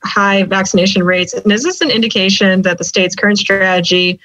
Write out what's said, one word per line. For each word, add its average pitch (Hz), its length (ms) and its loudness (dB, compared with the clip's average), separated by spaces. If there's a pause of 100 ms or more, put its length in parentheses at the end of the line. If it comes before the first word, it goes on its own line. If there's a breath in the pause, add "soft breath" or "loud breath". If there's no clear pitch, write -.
high 196 380 0
vaccination 190 600 0
rates? 180 280 0
And 202 180 -2
is 214 120 0
this 359 180 -2
an 320 100 0
indication 196 720 0
that 185 140 -2
the 170 80 -6
state's 185 300 -2
current 208 240 0
strategy, 180 880 0